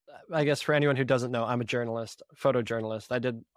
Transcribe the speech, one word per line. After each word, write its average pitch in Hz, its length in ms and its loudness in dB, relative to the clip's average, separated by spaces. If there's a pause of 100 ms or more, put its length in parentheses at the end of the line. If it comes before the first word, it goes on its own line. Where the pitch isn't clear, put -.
(320)
I 156 120 2
guess 143 160 2
for 156 140 2
anyone 143 220 4
who 131 80 0
doesn't 123 260 2
know, 120 140 -2
I'm 120 160 0
a 120 40 -2
journalist, 117 580 -4 (140)
photojournalist. 113 760 0
I 123 80 0
did 120 260 -4 (120)